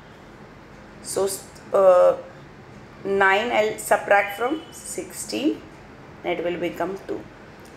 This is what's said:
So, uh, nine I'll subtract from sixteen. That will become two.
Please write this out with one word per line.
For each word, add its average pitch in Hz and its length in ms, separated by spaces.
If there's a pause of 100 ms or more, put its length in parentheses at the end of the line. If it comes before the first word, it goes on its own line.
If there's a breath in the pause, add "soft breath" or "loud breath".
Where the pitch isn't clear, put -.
(1040)
So, 190 260 (440)
uh, 180 440 (880)
nine 196 460
I'll 214 260
subtract 202 640
from 269 320
sixteen. - 880 (600)
That 170 220
will 175 160
become 175 360 (120)
two. 113 120 (560)